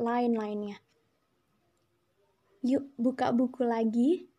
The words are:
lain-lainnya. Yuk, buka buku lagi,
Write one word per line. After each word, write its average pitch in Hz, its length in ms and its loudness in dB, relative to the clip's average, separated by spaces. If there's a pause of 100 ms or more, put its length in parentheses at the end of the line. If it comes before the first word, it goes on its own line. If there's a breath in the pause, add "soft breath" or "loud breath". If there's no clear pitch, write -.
lain-lainnya. 220 800 -2 (1800)
Yuk, 262 340 0
buka 254 320 0
buku 247 320 0
lagi, 233 640 2 (120)